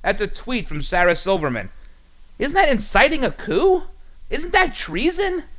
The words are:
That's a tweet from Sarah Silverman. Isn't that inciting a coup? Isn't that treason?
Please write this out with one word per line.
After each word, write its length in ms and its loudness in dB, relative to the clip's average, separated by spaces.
That's 200 0
a 60 -2
tweet 400 -4
from 120 -4
Sarah 360 2
Silverman. 540 -2
Isn't 160 -2
that 140 6
inciting 560 2
a 80 0
coup? 500 2
Isn't 220 -4
that 240 2
treason? 680 -2